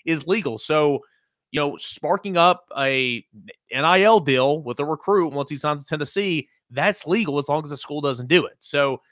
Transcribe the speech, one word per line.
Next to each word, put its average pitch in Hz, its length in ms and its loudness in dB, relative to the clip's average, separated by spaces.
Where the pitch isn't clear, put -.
is 160 240 -2
legal. 165 300 -2
So, 147 420 2
you 151 100 -2
know, 143 160 -4
sparking 190 580 -4
up 175 300 4
a 131 480 -2
N 135 140 -2
I 185 160 6
L 214 180 6
deal 139 420 2
with 123 200 -6
a 143 40 -2
recruit 160 460 0
once 139 180 -6
he 151 60 -6
signs 147 300 -4
to - 40 -16
Tennessee, 160 600 -4
that's 151 360 -2
legal 160 320 0
as 139 80 -4
long 151 160 0
as 143 60 -12
the 143 80 -10
school 147 240 -8
doesn't 127 260 -2
do 151 180 4
it. - 140 -12
So, 139 420 0